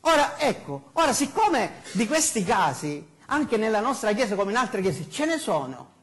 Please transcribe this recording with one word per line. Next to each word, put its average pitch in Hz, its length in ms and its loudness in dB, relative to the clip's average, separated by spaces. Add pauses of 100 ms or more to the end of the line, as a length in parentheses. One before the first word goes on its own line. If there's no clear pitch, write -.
Ora, 302 380 2
ecco, 170 540 -4
ora 320 200 2
siccome 285 680 0 (120)
di 214 140 0
questi 269 380 0
casi, 151 600 0 (220)
anche 254 300 0
nella 214 240 2
nostra 233 320 0
chiesa 208 240 0
come 196 140 0
in 226 80 2
altre 226 220 -2
chiese, 175 300 -2
ce 294 140 -2
ne 320 140 0
sono. 131 520 -4 (120)